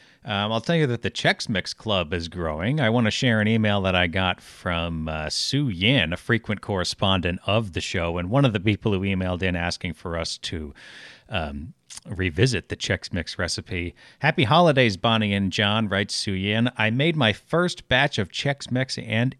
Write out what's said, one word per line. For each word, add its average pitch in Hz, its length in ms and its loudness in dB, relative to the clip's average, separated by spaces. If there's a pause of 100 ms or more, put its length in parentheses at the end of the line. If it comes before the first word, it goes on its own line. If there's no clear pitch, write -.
(240)
Um, 104 280 -2
I'll 113 80 0
tell 170 160 0
you 156 120 4
that 117 120 -2
the - 100 -2
Chex - 380 -2
Mix 92 240 -2
Club 90 400 -2
is 85 160 -4
growing. 87 520 -2
I 113 100 4
wanna 113 200 2
share 113 300 2
an 104 80 2
email 110 340 4
that 92 120 2
I 90 140 4
got 92 340 -2
from, 82 680 -4
uh, 78 220 -4
Sue 139 400 -2
Yin, 92 420 2
a 87 60 -6
frequent 110 420 -2
correspondent 92 840 0
of 104 260 0
the 95 80 -4
show, 85 380 -4
and 87 100 -4
one 135 160 4
of 123 80 4
the 101 80 0
people 104 320 0
who 92 80 0
emailed 92 420 -2
in 90 140 0
asking 87 380 -4
for 82 240 -6
us 82 200 -6
to, 76 360 -10 (560)
um, 76 420 -8 (340)
revisit 92 600 0
the 90 80 -6
Chex - 360 -4
Mix - 260 -6
recipe. 87 560 -6 (260)
"Happy 151 240 2
holidays, 135 540 4
Bonnie 107 340 2
and 98 180 2
John," 107 380 0
writes 98 260 0
Sue - 180 -4
Yin. 104 440 2
"I 110 140 2
made 147 260 2
my 113 160 4
first - 560 -2
batch 131 300 2
of 101 120 -2
Chex - 400 -4
Mix, - 280 -2
and 117 420 0